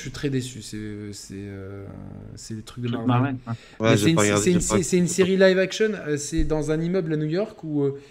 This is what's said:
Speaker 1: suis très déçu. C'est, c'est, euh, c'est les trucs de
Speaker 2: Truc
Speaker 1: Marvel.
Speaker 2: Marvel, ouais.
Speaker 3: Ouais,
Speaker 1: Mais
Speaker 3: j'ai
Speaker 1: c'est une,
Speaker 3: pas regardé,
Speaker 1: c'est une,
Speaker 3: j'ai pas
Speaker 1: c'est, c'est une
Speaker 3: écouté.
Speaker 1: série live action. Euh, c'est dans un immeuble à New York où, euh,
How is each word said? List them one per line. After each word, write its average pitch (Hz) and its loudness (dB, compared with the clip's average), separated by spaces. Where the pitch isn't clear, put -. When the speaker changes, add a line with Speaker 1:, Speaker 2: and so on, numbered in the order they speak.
Speaker 1:
suis 135 -10
très - -4
déçu. 123 -4
C'est, 104 -10
c'est, - -14
euh, 98 -12
c'est - -12
les 110 -10
trucs - -10
de 120 -2
Speaker 2:
Truc 117 -4
Speaker 1:
Marvel. 127 2
Speaker 2:
Marvel, 117 -6
ouais. 107 0
Speaker 3:
Ouais, 113 6
Speaker 1:
Mais 113 8
Speaker 3:
j'ai 101 2
Speaker 1:
c'est 165 6
une, 165 4
Speaker 3:
pas 104 4
regardé, 202 4
Speaker 1:
c'est 185 2
une, 175 4
Speaker 3:
j'ai - -2
pas 214 2
Speaker 1:
c'est, 196 4
c'est - 0
une 180 4
Speaker 3:
écouté. 170 -2
Speaker 1:
série 190 4
live 190 6
action. 190 0
Euh, 147 0
c'est 156 0
dans 151 0
un 156 0
immeuble 170 0
à 151 2
New 151 0
York 190 -4
où, 151 0
euh, 139 0